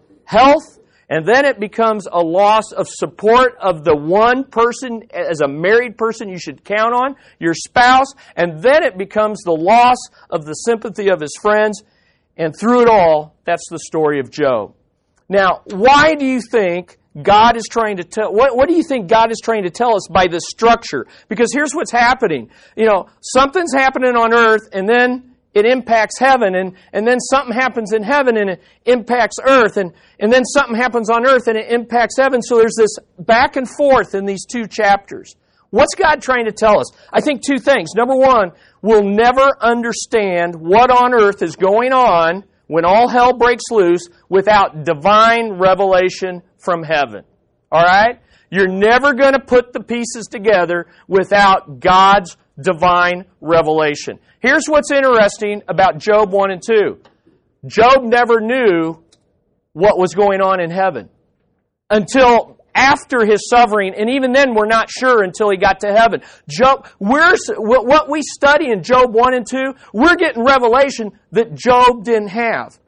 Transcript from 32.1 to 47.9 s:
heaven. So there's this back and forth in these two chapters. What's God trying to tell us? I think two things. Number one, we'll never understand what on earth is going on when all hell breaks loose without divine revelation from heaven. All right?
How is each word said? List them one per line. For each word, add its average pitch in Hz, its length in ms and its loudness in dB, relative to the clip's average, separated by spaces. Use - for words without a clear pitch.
heaven. 262 260 0
So 240 140 -2
there's 226 200 2
this 214 200 0
back 233 380 0
and 262 120 -6
forth 277 460 0
in 196 100 -6
these 196 220 -8
two 233 200 -8
chapters. 196 680 -4
What's 277 240 0
God 311 260 0
trying 240 260 -4
to 214 60 -6
tell 208 280 2
us? 120 100 -8
I 226 80 0
think 294 220 -4
two 277 160 -2
things. 233 360 -2
Number 240 200 0
one, 254 380 2
we'll 208 220 2
never 240 560 2
understand 220 920 -2
what 196 360 2
on 247 240 2
earth 202 280 2
is 165 140 -6
going 220 360 0
on 190 520 2
when 165 180 -2
all 220 240 4
hell 247 240 2
breaks 240 380 0
loose 175 380 0
without 190 560 0
divine 214 680 2
revelation 185 920 0
from 170 240 -4
heaven. 139 420 -4
All 160 120 2
right? 202 380 2